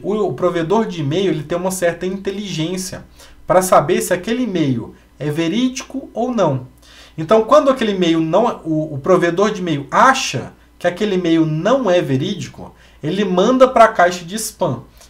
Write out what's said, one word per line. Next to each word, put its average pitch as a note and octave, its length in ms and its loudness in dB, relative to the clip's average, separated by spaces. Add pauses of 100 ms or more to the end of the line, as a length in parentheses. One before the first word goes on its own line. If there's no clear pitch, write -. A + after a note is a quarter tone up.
o, F#3 120 -4
o G3+ 180 -2
provedor E3+ 540 0
de E3+ 160 -8
e-mail, E3+ 280 -2
ele D3+ 120 -4
tem E3+ 160 -4
uma F#3 120 -4
certa F3 360 -4
inteligência F#3 1000 -6 (420)
pra F3 140 6
saber F#3 400 2
se F#3 140 -2
aquele A#3+ 300 -2
e-mail D3+ 500 -2 (240)
é D3 120 -4
verídico G#3+ 840 -4
ou B3 180 -2
não. D3+ 340 0 (520)
Então, G#3+ 260 4
quando C#4 260 4
aquele A3+ 220 0
e-mail E3 280 2
não, F3 440 0
o, D#3 300 -4
o C3+ 40 -8
provedor F3+ 520 2
de G#3 100 -6
e-mail D3+ 300 -4
acha A3 600 2 (260)
que - 80 -2
aquele G3 280 -2
e-mail E3 320 2
não G3 440 0
é F3 120 2
verídico, C#3 720 -6 (280)
ele F#3+ 220 -2
manda G3+ 420 2
pra - 220 6
caixa F3+ 360 0
de E3+ 120 -12
spam. D3+ 460 -6 (280)